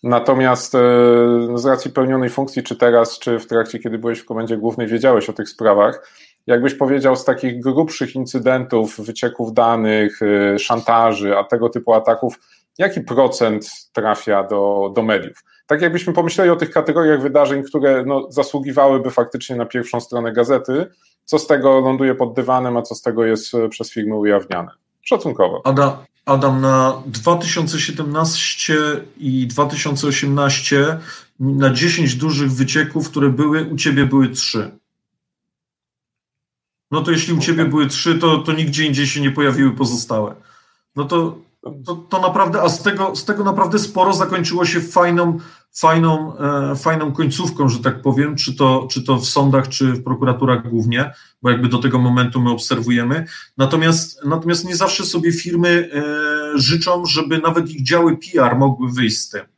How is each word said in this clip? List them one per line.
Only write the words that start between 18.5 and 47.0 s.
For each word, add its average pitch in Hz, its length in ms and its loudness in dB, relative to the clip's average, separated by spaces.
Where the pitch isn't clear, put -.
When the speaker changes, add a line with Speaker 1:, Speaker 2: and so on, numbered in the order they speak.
Speaker 1:
faktycznie 120 460 -4
na 120 100 -4
pierwszą 120 340 -4
stronę 117 320 -6
gazety, 131 540 0
co 156 140 0
z 151 80 -4
tego 135 340 4
ląduje 131 340 2
pod 123 200 -4
dywanem, 127 420 0
a 120 60 -2
co 117 120 -10
z - 80 -14
tego 113 220 0
jest, 110 300 -2
e, 113 140 0
przez 110 240 -10
firmy 107 240 -4
ujawniane? 98 540 0
Szacunkowo. 117 640 0
Speaker 2:
Ada-, 135 320 2
Adam, 135 340 2
na 131 460 2
dwa 170 300 0
tysiące 165 440 -4
siedemnaście 160 960 -2
i 131 280 -2
dwa 143 200 0
tysiące 143 400 -4
osiemnaście 143 920 0
na 135 300 2
dziesięć 151 440 0
dużych 139 380 0
wycieków, 151 580 -2
które 143 180 2
były, 151 360 0
u 160 120 -8
ciebie 139 300 0
były 131 220 2
trzy. - 420 -6
No 151 120 0
to 165 80 -2
jeśli 165 240 0
u 160 40 0
ciebie 160 240 0
Speaker 1:
Okej. 143 80 0
Speaker 2:
były 147 160 2
trzy, 160 320 0
to, 160 200 4
to - 140 -4
nigdzie 156 340 -2
indziej 143 200 0
się 143 140 -4
nie 139 100 2
pojawiły 135 420 2
pozostałe. 117 600 -4
No 143 80 -4
to, 165 340 -2
to, 170 100 -8
to 175 260 -4
naprawdę, 185 420 2
a 170 60 4
z - 140 -2
tego, 190 340 -2
z - 80 -8
tego 208 200 -2
naprawdę 185 340 0
sporo 196 340 2
zakończyło 175 520 0
się 175 160 0
fajną, 170 580 2
fajną, 160 680 2
e, 139 380 -2
fajną 156 360 -2